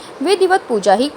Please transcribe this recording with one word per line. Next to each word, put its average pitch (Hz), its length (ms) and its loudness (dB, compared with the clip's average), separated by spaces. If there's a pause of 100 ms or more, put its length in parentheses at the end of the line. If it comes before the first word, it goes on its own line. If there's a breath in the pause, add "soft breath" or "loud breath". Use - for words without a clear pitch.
(200 loud breath)
विधिवत 370 380 2 (100)
पूजा 202 260 2
ही 254 220 0